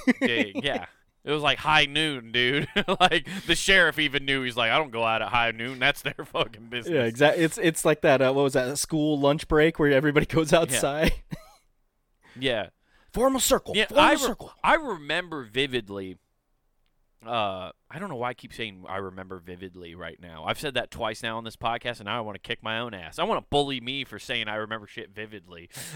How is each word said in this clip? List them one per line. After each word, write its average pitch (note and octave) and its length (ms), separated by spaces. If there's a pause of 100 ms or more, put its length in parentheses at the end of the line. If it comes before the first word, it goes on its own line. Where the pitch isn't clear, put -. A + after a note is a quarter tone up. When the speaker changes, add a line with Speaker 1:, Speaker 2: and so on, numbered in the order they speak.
Speaker 1:
<laughs> - 120
Speaker 2:
ding. G#3+ 320 (100)
Yeah. C#3+ 240 (360)
It C#3 100
was, D3+ 100
like, C3+ 160
high D3+ 260
noon, C#3+ 480
dude. B2+ 340 (120)
<laughs> F#3+ 200
Like, E3+ 300 (180)
the B3 80
sheriff F3+ 460
even C#3 240
knew. C#3 180
He's A#2+ 140
like, A#2 160
"I C#3+ 60
don't D3 120
go A2+ 140
out A2 180
at G2+ 60
high A#2 240
noon. B2 260
That's C3+ 240
their C#3 120
<laughs> C#3+ 100
fucking A#2 440
business." B2 260
Speaker 1:
Yeah, C3 100
exactly. D3 400
It's, D#3+ 140
it's E3 260
like D#3 160
that, C3+ 220
uh, C3 100
what C#3 100
was C3+ 120
that, C3 240
school D3+ 420
lunch C#3+ 260
break D#3 320
where C#3+ 140
everybody C#3+ 340
<laughs> - 0
goes D#3+ 240
Speaker 2:
Yeah. E3+ 100
Speaker 1:
outside? D3 520 (1300)
Speaker 2:
Yeah. A#2 320 (420)
Speaker 1:
Form C4 240
a A#3+ 40
circle. - 360
Speaker 2:
Yeah, G#3 100
Speaker 1:
Form A3 140
Speaker 2:
I A3 80
Speaker 1:
a D4 40
Speaker 2:
re-, D4+ 60
Speaker 1:
circle. - 340 (120)
Speaker 2:
I A#3 120
remember E3 680
vividly. G#2 720 (1080)
Uh, G2 440 (200)
I D3 80
don't G3 100
know C#3+ 80
why A#2+ 140
I B2 40
keep - 200
saying G2 340
"I F#2+ 80
remember F#2 440
vividly" F2+ 540
right E2+ 280
now. E2 240
I've A2+ 120
said C#3+ 160
that A#2 160
twice A2 320
now A2+ 140
on A2+ 80
this A2 120
podcast, A#2+ 420
and G#2+ 80
now G#2+ 100
I A#2+ 60
wanna G#2 160
kick - 240
my A2+ 160
own A#2 160
ass. E2+ 240
I E3 60
wanna G3+ 260
bully C#3 280
me B2+ 260
for G#2+ 140
saying A2+ 300
I G#2+ 60
remember G#2+ 320
shit G#2 240
vividly. F#2 580 (280)